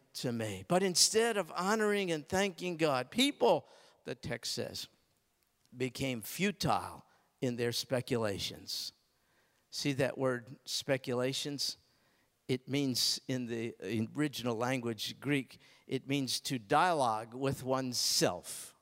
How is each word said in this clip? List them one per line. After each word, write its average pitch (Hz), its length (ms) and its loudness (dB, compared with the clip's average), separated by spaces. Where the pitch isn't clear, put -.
to 131 180 -2
me. 107 360 -4
But 185 160 4
instead 214 520 4
of 170 220 -2
honoring 202 540 2
and 151 180 -4
thanking 180 480 0
God, 139 320 2
people, 240 560 4
the 135 80 -6
text - 400 -6
says, - 340 -6
became 127 460 -2
futile 131 840 0
in 123 140 2
their 120 160 0
speculations. - 1200 -2
See - 220 -2
that 127 260 0
word 127 260 0
speculations? 131 1120 -2
It 131 220 -2
means 139 580 2
in 127 200 -2
the 117 260 -4
original 123 400 -2
language, 120 640 -2
Greek, 135 380 -2
it 131 200 -4
means 135 340 0
to 135 180 -4
dialogue 117 720 2
with 135 300 -2
oneself. 123 1200 0